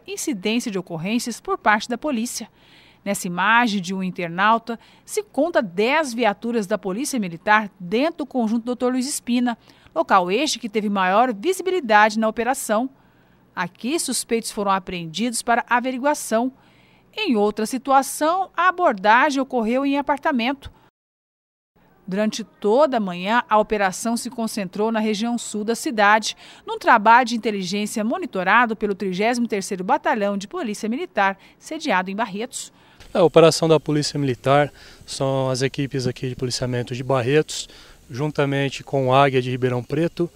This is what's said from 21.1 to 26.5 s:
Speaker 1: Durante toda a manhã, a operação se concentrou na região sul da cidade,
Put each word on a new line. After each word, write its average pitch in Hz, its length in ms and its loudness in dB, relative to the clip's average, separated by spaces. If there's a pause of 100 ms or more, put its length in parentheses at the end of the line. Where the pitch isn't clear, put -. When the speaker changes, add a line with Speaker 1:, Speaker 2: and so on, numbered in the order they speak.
Speaker 1:
Durante 214 320 -2
toda 254 540 2
a 220 60 0
manhã, 185 480 -2
a 214 80 4
operação 214 580 0
se 233 140 -6
concentrou 214 640 -4
na 220 80 0
região 220 360 -2
sul 208 280 -6
da 233 100 -2
cidade, 214 600 2 (280)